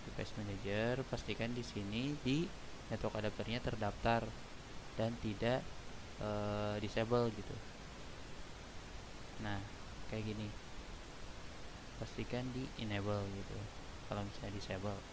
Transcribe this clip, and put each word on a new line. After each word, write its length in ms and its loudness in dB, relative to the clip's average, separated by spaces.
Device 320 0
manager, 720 2
pastikan 480 0
di 80 0
sini 480 0
di 160 6
network 240 2
adapternya 480 0
terdaftar 640 4
dan 240 4
tidak, 400 4
eh, 640 2
disable 480 6
gitu. 240 -4
Nah, 160 0
kayak 160 0
gini. 240 0
Pastikan 480 0
di 160 0
enable 480 2
gitu. 240 -4
Kalau 160 0
misalnya 320 -2
disable. 400 0